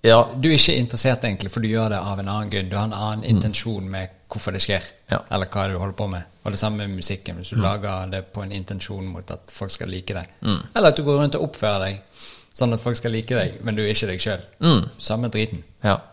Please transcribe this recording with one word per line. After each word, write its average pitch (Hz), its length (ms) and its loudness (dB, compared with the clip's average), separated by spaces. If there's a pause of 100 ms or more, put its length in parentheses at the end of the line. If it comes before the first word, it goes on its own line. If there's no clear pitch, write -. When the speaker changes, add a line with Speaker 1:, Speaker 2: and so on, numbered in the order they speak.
Speaker 1:
Ja. 113 180 10 (180)
Speaker 2:
Du 147 80 4
er 160 60 6
ikke 151 240 8
interessert 123 460 2
egentlig, 98 260 -2
for 120 100 -4
du 110 80 0
gjør 110 220 2
det 101 80 -2
av 98 220 -4
en 98 80 -4
annen 104 220 -4
grunn. 95 200 -2
Du 98 60 -2
har 104 80 0
en 110 80 -4
annen 107 320 -4
Speaker 1:
Mm. 110 180 6
Speaker 2:
intensjon 107 480 -2
med 95 180 -6 (220)
hvorfor 101 220 -6
det 95 100 -2
skjer, 95 200 0 (280)
Speaker 1:
Ja. - 80 0 (120)
Speaker 2:
eller 95 160 -2
hva 98 220 -2
du 95 100 -4
holder 95 160 -4
på 104 140 -4
med. 90 140 -6 (220)
Og 104 80 -4
det 98 80 -4
samme 107 180 -2
med 101 120 -6
musikken, 92 460 -6
hvis 90 140 -10
du 113 60 -2
Speaker 1:
Mm. 110 60 2
Speaker 2:
lager 95 480 -2
det 95 220 -8
på 101 100 -8
en 98 100 -8
intensjon 98 540 -8
mot 90 240 -10
at - 100 -10 (100)
folk 95 200 -8
skal - 180 -6
like 92 260 -6
deg. 87 120 -6 (180)
Speaker 1:
Mm. 101 180 0 (140)
Speaker 2:
Eller 208 120 8
at 147 80 6
du 156 60 -4
går 143 160 4
rundt 147 160 2
og 113 160 0
oppfører 104 300 0
deg 98 220 -4 (520)
sånn 120 180 2
at 113 80 0
folk 120 160 -2
skal 117 160 -2
like 110 220 -4
deg, - 300 0
men 113 100 -2
du 107 80 0
er 104 100 0
ikke 104 140 0
deg 92 140 -4
selv. 98 220 -2 (180)
Speaker 1:
Mm. 143 280 4 (100)
Speaker 2:
Samme 113 320 -2
driten. 107 320 -2 (200)
Speaker 1:
Ja. 101 160 4 (140)